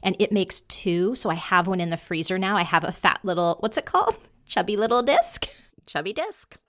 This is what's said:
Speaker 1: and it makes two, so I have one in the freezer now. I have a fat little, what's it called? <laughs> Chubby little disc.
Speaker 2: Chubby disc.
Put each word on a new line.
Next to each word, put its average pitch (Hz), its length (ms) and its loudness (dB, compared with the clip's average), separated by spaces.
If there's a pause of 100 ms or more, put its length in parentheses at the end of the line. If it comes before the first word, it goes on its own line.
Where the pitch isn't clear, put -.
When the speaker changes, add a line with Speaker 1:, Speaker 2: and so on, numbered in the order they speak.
Speaker 1:
and 190 160 0
it 214 120 2
makes 190 300 0
two, 185 540 -2
so 190 160 -2
I 165 40 0
have 175 320 2
one 185 140 0
in 170 80 -2
the 165 80 -2
freezer 170 400 -4
now. 190 180 0
I 175 80 2
have 165 200 2
a 175 80 2
fat - 320 2
little, 170 380 0
what's 220 160 -2
it - 80 -4
called? - 300 2 (160)
<laughs> - 140 -20
Chubby - 320 -2
little 233 240 4
disc. - 460 2 (400)
Speaker 2:
Chubby 165 260 -6
disc. - 440 -8 (120)